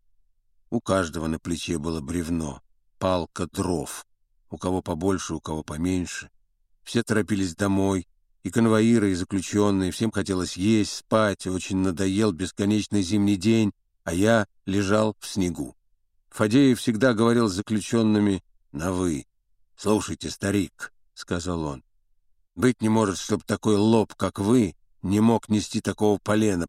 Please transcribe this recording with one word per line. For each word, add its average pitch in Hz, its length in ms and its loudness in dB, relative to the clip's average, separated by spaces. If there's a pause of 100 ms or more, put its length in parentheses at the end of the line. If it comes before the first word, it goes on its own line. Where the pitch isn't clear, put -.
(680)
У 117 120 -4
каждого 82 460 -2
на 80 120 -4
плече 85 380 -6
было 80 240 -6
бревно, 80 600 -6 (380)
палка 92 480 -2
дров, 85 580 -4 (440)
у - 80 -12
кого 92 240 -4
побольше, 87 520 -2
у 80 60 -6
кого 78 240 -8
поменьше. 87 680 -4 (540)
Все 117 200 -2
торопились 101 520 -2
домой — 98 520 0 (360)
и 95 60 -6
конвоиры, 110 640 4
и 92 40 0
заключённые, 95 760 0
всем 110 200 -2
хотелось 92 440 -4
есть, 104 380 0
спать, 107 540 0
очень 92 300 -4
надоел 95 540 2
бесконечный 101 720 -2
зимний 101 340 2
день, 107 380 2 (320)
а 87 80 -4
я 104 340 2 (180)
лежал 101 540 0
в - 80 -14
снегу. 80 480 -4 (540)
Фадеев 120 500 2
всегда 120 340 2
говорил 117 360 2
с 90 60 -4
заключёнными 104 840 0 (300)
на 82 220 -6
«вы». 87 320 -2 (500)
«Слушайте, 98 540 -2
старик», — 98 640 -4 (200)
сказал 85 520 -6
он, — 71 180 -8 (720)
«быть 123 260 0
не 110 60 0
может, 110 300 2
чтоб - 260 -4
такой 104 320 0
лоб, 107 400 4
как 95 240 -6
вы, 104 360 2 (260)
не 101 180 0
мог 110 300 2
нести 104 320 0
такого 104 360 0
полена, 104 520 0